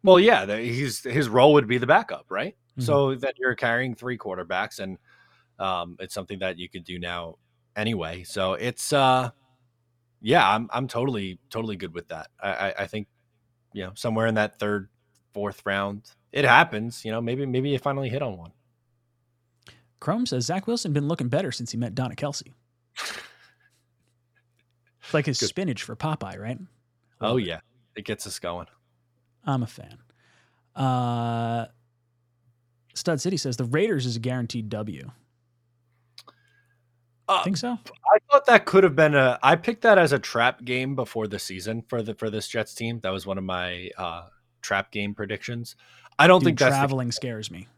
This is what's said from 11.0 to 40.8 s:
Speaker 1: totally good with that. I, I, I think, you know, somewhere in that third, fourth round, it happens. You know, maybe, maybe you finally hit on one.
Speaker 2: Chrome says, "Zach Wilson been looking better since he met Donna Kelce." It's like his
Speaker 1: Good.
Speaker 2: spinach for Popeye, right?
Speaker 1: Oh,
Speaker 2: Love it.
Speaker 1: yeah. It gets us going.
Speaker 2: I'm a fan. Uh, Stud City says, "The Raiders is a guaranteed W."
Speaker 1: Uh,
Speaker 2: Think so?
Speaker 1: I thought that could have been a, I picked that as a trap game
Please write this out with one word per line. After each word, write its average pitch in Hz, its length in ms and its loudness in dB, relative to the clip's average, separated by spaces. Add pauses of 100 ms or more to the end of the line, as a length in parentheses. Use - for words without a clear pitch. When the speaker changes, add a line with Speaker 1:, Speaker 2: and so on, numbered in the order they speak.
Speaker 1:
totally 110 260 -6
good 87 160 -10
with 85 160 -12
that. 78 200 -12 (140)
I, 98 80 -2
I, 95 300 -2
I 98 60 -4
think, 104 220 -10 (640)
you 98 100 -8
know, 92 100 -12
somewhere 113 320 0
in 113 100 2
that 107 220 0
third, 104 300 -2 (460)
fourth 101 320 -6
round, 101 440 -4 (220)
it 143 140 0
happens. 120 580 4
You 113 60 -6
know, 113 100 -4
maybe, 123 240 -4
maybe 131 260 -2
you 135 80 0
finally 139 300 -4
hit 135 140 -4
on 104 160 -8
one. 85 140 -20 (1500)
Speaker 2:
Chrome 233 280 -2
says, 127 180 -2
"Zach 180 220 -4
Wilson 226 260 -4
been 143 160 0
looking 135 200 -2
better 143 220 -2
since 120 220 -10
he 113 60 -4
met 117 160 -4
Donna 127 200 -4
Kelce." - 380 -8 (2500)
It's - 120 -10
like 151 120 2
his 135 140 -2
Speaker 1:
Good. - 80 -2
Speaker 2:
spinach 175 340 -4
for 113 140 -12
Popeye, 151 420 -6
right? 120 200 -8 (600)
Speaker 1:
Oh, 104 100 -2
Speaker 2:
Love 131 80 2
it. 104 80 -2
Speaker 1:
yeah. 80 140 -8 (360)
It 104 80 -14
gets - 220 -8
us 95 120 -12
going. 87 280 -8 (800)
Speaker 2:
I'm 135 180 -2
a 113 40 -4
fan. - 320 -18 (760)
Uh, 117 920 -2 (1300)
Stud 156 260 -2
City 180 160 -2
says, 131 200 -4
"The 131 80 -2
Raiders 151 420 0
is 117 100 -4
a 113 40 -6
guaranteed 120 480 -6
W." 104 420 -8 (2250)
Speaker 1:
Uh, 196 140 2
Speaker 2:
Think 185 140 -2
so? 240 160 -4
Speaker 1:
I - 460 2 (120)
thought 277 160 6
that 233 200 8
could 190 180 8
have 160 100 4
been 151 220 6
a, 131 260 6
I 151 140 8
picked - 260 -4
that 214 160 8
as 160 140 6
a 139 60 2
trap 123 460 0
game 127 300 -2